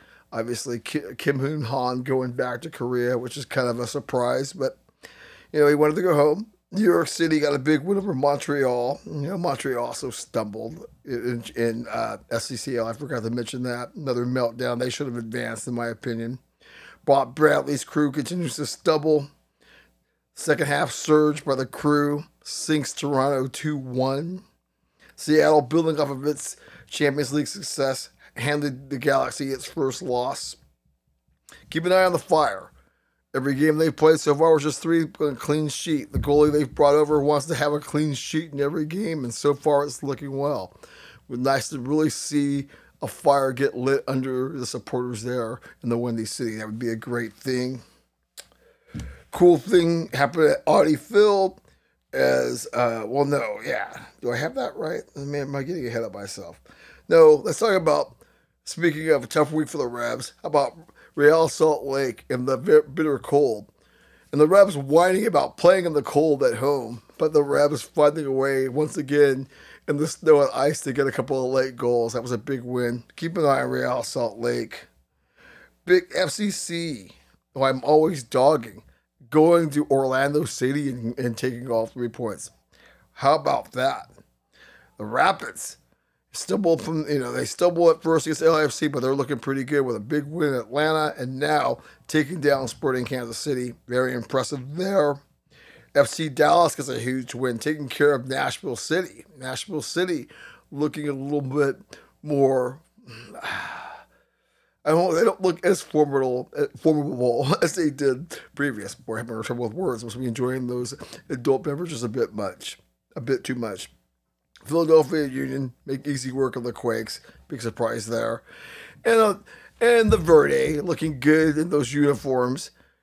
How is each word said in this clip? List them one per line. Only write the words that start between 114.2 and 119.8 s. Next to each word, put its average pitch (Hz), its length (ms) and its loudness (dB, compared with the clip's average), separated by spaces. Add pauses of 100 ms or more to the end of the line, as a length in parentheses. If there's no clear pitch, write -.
Philadelphia 156 600 4
Union 135 460 -6 (140)
make 139 200 -8
easy 131 260 -4
work 131 220 0
of 123 100 -6
the 120 80 -6
Quakes. 113 500 -4 (260)
Big 120 140 -12
surprise 113 460 -4
there. 113 340 -4 (640)
And, 226 140 6
uh, 208 140 4 (460)